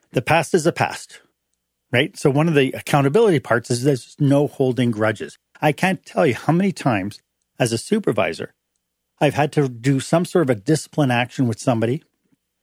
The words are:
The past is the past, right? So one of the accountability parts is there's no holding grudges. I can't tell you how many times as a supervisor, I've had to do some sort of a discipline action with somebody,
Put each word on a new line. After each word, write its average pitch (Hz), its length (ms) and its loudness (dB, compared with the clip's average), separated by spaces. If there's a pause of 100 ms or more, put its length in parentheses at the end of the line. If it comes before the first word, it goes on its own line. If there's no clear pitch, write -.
(120)
The 127 100 -2
past 156 320 0
is 156 100 2
the 165 80 2
past, - 480 -6 (720)
right? 135 240 0
So 151 140 2
one 147 180 2
of 165 60 0
the 135 180 4
accountability 151 680 2
parts - 300 -2
is 120 120 -2
there's 135 360 -2
no 143 280 2
holding 123 440 0
grudges. 107 460 -4 (240)
I 151 120 2
can't - 340 -2
tell 185 200 0
you 123 80 2
how - 180 -4
many 185 200 0
times 101 480 -4 (380)
as 120 140 0
a 113 60 -2
supervisor, 113 760 -4 (680)
I've 143 140 2
had 147 180 0
to 143 160 0
do 127 320 -2
some 170 240 0
sort 165 240 0
of - 20 2
a 110 100 0
discipline 147 500 -2
action 123 360 0
with 110 140 -4
somebody, 117 420 -2 (600)